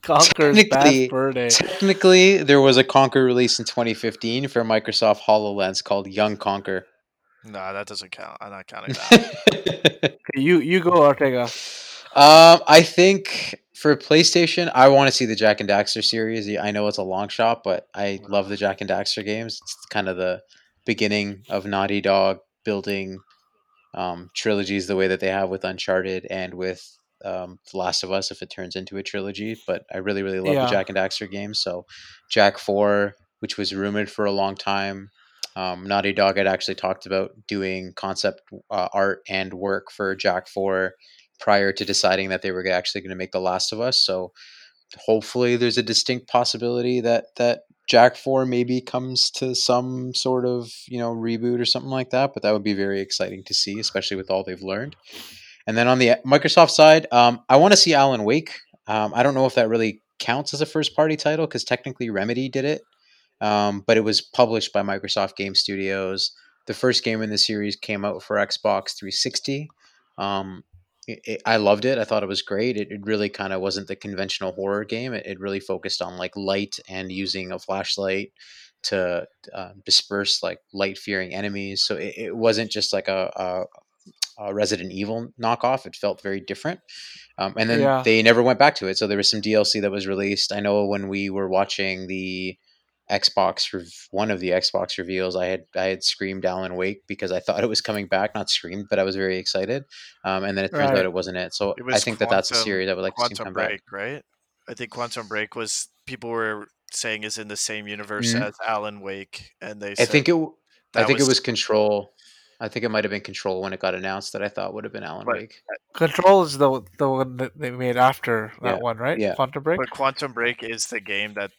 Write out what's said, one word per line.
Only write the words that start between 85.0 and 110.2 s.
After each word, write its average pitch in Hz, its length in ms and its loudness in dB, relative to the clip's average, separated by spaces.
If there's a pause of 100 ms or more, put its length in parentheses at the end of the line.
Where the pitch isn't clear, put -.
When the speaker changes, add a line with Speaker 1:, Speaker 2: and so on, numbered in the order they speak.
Speaker 2:
knockoff. 120 440 -2
It 87 100 -18
felt 101 260 -6
very 98 200 -8
different. 147 400 -8 (560)
Um, 95 200 -6
and 113 120 0
then 117 100 0
Speaker 1:
Yeah. 135 240 2
Speaker 2:
they 110 180 4
never 117 220 6
went 120 160 2
back 147 160 6
to 98 120 -6
it. 95 100 -4
So 110 100 -2
there 101 100 0
was 101 120 2
some 113 100 -2
D 104 140 -2
L 107 100 4
C 104 160 -2
that 101 120 -2
was 98 160 -6
released. 98 440 -2
I 101 80 -6
know 104 280 0
when 98 200 -4
we 98 220 -4
were 98 180 -4
watching 95 600 -2
the 92 500 -6 (520)
Xbox - 600 0
rev-, 87 400 -12
one 104 200 -2
of 95 100 -4
the 90 80 -2
Xbox 92 480 -2
reveals, 92 400 -4
I 90 80 -2
had, 92 180 -4 (140)
I 92 80 -2
had 95 180 -4
screamed 95 420 -4
Alan 90 300 -4
Wake 95 320 -4
because 95 240 -6
I 90 80 -2
thought 104 240 -2
it 120 60 0
was 107 100 -2
coming 104 260 -6
back. 95 300 -2
Not 101 140 -8
screamed, 98 400 -6
but 101 100 0
I 95 40 2
was 95 120 -4
very 95 220 -2
excited. 98 480 -4 (400)
Um, 95 180 -4
and 98 140 -4
then 95 80 -2
it 95 60 -6
turns 143 180 0
Speaker 1:
Right. 101 100 2
Speaker 2:
out 92 60 0
it 90 80 -4
wasn't 90 240 -6
it. 90 160 -8
So 101 180 -4
Speaker 3:
It - 120 -10
Speaker 2:
I - 20 -10
Speaker 3:
was 127 180 0
Speaker 2:
think 110 160 -6
that 113 100 0
that's 98 220 0
a 123 40 -4
Speaker 3:
Quantum, 113 100 0
Speaker 2:
series 95 240 -2
I 95 60 0
would 92 80 -8
like 95 120 -6
to - 60 -6
see 120 140 0
Speaker 3:
Quantum 110 100 -10
Speaker 2:
come 98 80 -12
back. 95 160 -4
Speaker 3:
Break, 101 120 -8 (120)
right? 110 300 -10 (440)
I 127 60 -14
think 117 180 -14
Quantum 120 380 -8
Break 107 260 -6
was, 113 320 -6 (180)
people 120 260 -14
were 110 360 -6 (240)
saying 107 320 -6
is 107 140 -8
in 107 100 -12
the 104 80 -10
same 104 320 -8
universe 104 460 -6
Speaker 2:
Mm-hmm. 117 100 -2
Speaker 3:
as 104 120 -8 (100)
Alan 104 340 -6
Wake, 98 520 -14 (100)
and 107 200 -14
they 101 100 -10
Speaker 2:
I - 20 -10
Speaker 3:
said 117 160 0
Speaker 2:
think 143 180 0